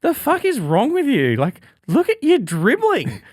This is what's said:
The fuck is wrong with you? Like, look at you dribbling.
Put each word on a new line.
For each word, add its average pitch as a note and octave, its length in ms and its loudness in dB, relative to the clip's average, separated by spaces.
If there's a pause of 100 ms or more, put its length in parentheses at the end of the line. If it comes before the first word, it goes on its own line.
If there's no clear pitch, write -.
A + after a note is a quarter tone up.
The E4 140 -2
fuck F4 300 -2
is F4+ 160 -2
wrong F3+ 320 0
with F4+ 140 -2
you? C#3+ 300 0
Like, C#3+ 240 -2 (260)
look E4 220 0
at A4+ 140 -2
you E4 160 4
dribbling. G3 840 0 (100)